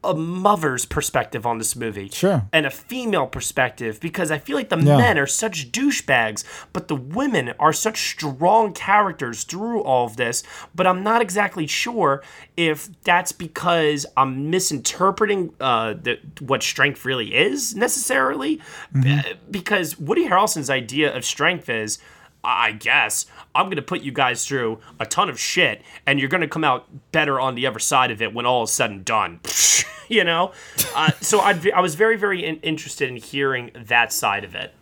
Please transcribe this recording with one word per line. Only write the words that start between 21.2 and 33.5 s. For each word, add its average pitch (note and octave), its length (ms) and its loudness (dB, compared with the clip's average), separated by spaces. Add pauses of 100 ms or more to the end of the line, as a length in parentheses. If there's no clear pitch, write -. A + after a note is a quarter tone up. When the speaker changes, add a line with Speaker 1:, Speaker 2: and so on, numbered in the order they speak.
Speaker 1:
strength E3+ 420 -2
is, A2 320 -4 (420)
I A2 300 2
guess, A2 540 0 (280)
I'm F#3 140 2
gonna E3+ 140 -4
put F3+ 180 -6
you B2 140 -8
guys B2 340 0
through A#2 320 -2 (180)
a A2+ 80 -4
ton F#3 240 4
of A#2+ 80 -8
shit, C#3 440 2 (260)
and C#3 140 2
you're C3+ 80 0
gonna E3 180 0
come D#3+ 160 -4
out C3 240 0 (240)
better C#3+ 260 2
on B2+ 180 0
the B2 120 0
other A2 120 -4
side B2+ 320 2
of G#2+ 100 -4
it G#2+ 120 -2
when A#2+ 120 -4
all B2 180 2
is G#2+ 80 -2
said A#2 200 0
and G2 120 -12
done. F#2+ 400 0
<laughs> - 60 -10 (640)
You G#3+ 120 4
know? E3+ 300 2 (420)
Uh, D#3 160 4 (100)
so G#3 180 2
I'd F#3 220 2
be, F#3 100 2
I F3+ 100 4
was F3+ 120 0
very, A3 240 2
very F#3+ 260 -2
in-, D#3+ 180 -6
interested D3+ 480 -4
in B2 80 -10
hearing C3 580 -2